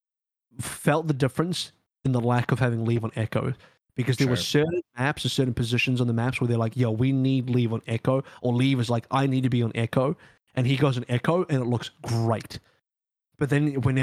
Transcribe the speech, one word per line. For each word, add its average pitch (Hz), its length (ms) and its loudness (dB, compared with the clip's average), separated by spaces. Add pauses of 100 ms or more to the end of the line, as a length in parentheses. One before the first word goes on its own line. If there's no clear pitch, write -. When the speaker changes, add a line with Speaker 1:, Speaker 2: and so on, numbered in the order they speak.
(600)
Speaker 1:
felt 160 480 -2
the 156 60 0
difference 147 580 -2 (340)
in 135 60 2
the 123 100 2
lack 120 300 0
of 123 80 0
having 117 260 0
Leave 117 180 0
on 113 120 -6
Echo. 113 380 -2 (420)
Because 123 200 0
there 139 120 2
were 123 100 2
Speaker 2:
Sure. - 260 0
Speaker 1:
certain 170 180 -2 (160)
maps 135 280 -2
or 131 40 0
certain 131 240 0
positions 123 460 0
on 123 80 2
the 120 60 0
maps 120 260 -2
where 127 80 0
they're 120 100 2
like, 113 200 -2
"Yo, 123 120 2
we 117 220 0
need 131 380 2
Leave 120 240 2
on 113 120 -4
Echo," 131 380 0 (180)
or 123 120 0
Leave 131 260 2
is 117 100 -2
like, 120 220 -2
"I 135 160 2
need 131 160 0
to 127 60 0
be 120 120 2
on 113 140 0
Echo." 131 400 0 (400)
And 131 100 0
he 131 120 2
goes 131 200 2
on 123 120 -6
Echo, 160 400 0
and 135 120 2
it 123 40 -2
looks 117 240 -2 (120)
great. 113 580 -2 (760)
But 143 120 -2
then 143 320 2
when, 131 220 2